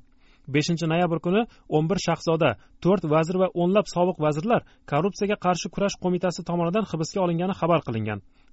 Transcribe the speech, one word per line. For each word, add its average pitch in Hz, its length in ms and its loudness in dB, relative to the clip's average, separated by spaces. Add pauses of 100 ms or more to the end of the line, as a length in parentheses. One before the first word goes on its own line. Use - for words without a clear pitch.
(540)
Beshinchi 160 360 0
noyabr 165 320 0
kuni 190 200 2 (340)
o'n 156 140 2
bir 196 160 0
shahzoda, 165 440 2 (320)
to'rt 190 300 2
vazir 165 300 2
va 180 60 4 (140)
o'nlab 190 320 2
sobiq 175 300 2
vazirlar 156 380 0 (280)
korrupsiyaga 196 540 0
qarshi 180 300 -2
kurash 196 280 -2
qo'mitasi 180 460 -2
tomonidan 175 420 0
hibsga 165 340 -4
olingani 175 360 0
xabar 165 260 2
qilingan. 110 320 -4 (340)